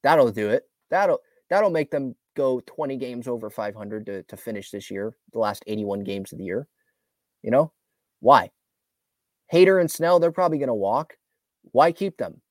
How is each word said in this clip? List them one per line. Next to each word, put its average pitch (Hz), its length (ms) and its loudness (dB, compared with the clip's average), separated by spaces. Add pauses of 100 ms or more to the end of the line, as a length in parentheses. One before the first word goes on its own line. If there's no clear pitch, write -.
That'll 135 280 6
do 104 180 -2
it. - 200 0 (200)
That'll, 180 320 2 (280)
that'll 196 220 2
make 156 180 -2
them 139 260 -6 (200)
go 131 260 0
twenty 135 360 -8
games 123 300 -10
over 117 240 -6
five 104 240 -8
hundred 107 320 -10
to, 98 160 -10
to - 140 -18
finish 107 340 -12
this 101 180 -12
year, 101 260 -8 (180)
the 113 60 -6
last 104 280 -2
eighty-one 101 360 -6
games 98 280 -8
of 82 80 -14
the 92 40 -12
year. 98 240 -8 (760)
You 107 80 -4
know? 147 200 2 (500)
Why? 110 300 4 (1000)
Hader 185 280 6
and 170 100 0
Snell, 170 300 2
they're 170 120 2
probably 165 260 0
gonna 135 160 -2
walk. 110 440 -2 (540)
Why 151 200 4
keep 190 260 -6
them? - 340 -10